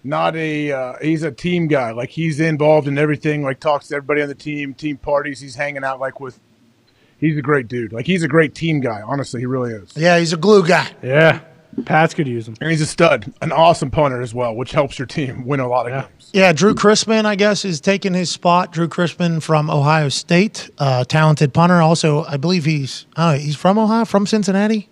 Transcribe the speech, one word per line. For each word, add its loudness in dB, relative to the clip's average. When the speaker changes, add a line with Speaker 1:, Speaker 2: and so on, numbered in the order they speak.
Speaker 1:
not -2
a, -4
uh, -6
he's -2
a -4
team -2
guy. 0
Like, -8
he's -4
involved 2
in -2
everything, -2
like, -6
talks -2
to -6
everybody -2
on -4
the -10
team, -10
team -8
parties. -4
He's -16
hanging -8
out, -6
like, -8
with, -14
he's 0
a -4
great 0
dude. -8
Like, -8
he's 0
a -2
great 2
team -2
guy. -6
Honestly, -6
he -6
really -4
is. -14
Speaker 2:
Yeah, 4
he's 0
a -4
glue 6
guy. 2
Speaker 3:
Yeah. 4
Pats 2
could -4
use -6
him. -16
Speaker 1:
And -4
he's 0
a 0
stud, 0
an -6
awesome 2
punter 0
as -8
well, -4
which -8
helps -2
your -6
team -8
win -2
a -4
lot -2
of -6
Speaker 3:
Yeah. -4
Speaker 1:
games. -20
Speaker 2:
Yeah, 6
Drew 2
Chrisman, 2
I 0
guess, 0
is -4
taking 0
his -2
spot. 2
Drew -2
Chrisman -2
from 0
Ohio 2
State, 0
uh, 0
talented 2
punter. 6
Also, 2
I -8
believe -2
he's, -4
uh, 2
he's -4
from 2
Ohio, 2
from 0
Cincinnati. 0